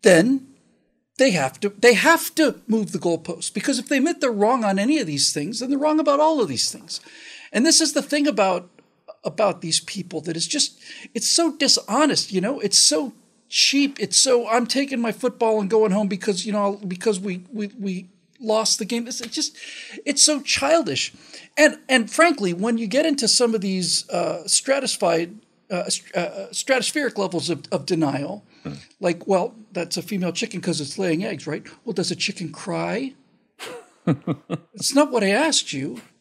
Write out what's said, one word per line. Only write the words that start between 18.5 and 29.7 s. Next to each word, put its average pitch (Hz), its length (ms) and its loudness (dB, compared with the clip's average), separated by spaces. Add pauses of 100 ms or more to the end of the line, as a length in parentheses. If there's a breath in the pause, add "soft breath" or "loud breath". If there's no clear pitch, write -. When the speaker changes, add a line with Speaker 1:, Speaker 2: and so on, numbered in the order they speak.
Speaker 1:
the 220 60 -4
game." 233 220 -6
It's, 254 140 -10
it's 226 120 -14
just, - 220 -6 (500 loud breath)
it's 285 160 0
so 294 200 4
childish. 277 720 0 (440 loud breath)
And, 294 300 4
and 240 240 2
frankly, 294 400 4
when 214 260 0
you 226 100 -4
get 262 180 2
into 285 240 0
some 233 260 4
of 214 60 0
these, 185 480 -2
uh, 170 380 -4
stratified, 196 880 0 (360)
uh, 175 160 -4
st-, - 280 -6
uh, 190 340 -4
stratospheric - 680 -2
levels 175 320 -2
of, 170 220 -4
of 160 140 -4
denial, 160 580 -2 (200 loud breath)
Speaker 2:
Hmm. 147 120 -10 (260 loud breath)
Speaker 1:
like, 175 260 -2
"Well, 185 280 0 (180)